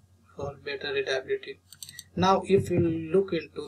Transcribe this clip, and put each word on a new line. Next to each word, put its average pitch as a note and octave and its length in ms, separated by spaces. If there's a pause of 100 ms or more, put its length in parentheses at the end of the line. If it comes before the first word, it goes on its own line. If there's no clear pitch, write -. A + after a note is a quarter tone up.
(360)
for C#3 280
better C#3+ 300
readability. C3+ 680 (540)
Now F#3 300
if F#3+ 240
you F3 100
look E3 540
into D3+ 340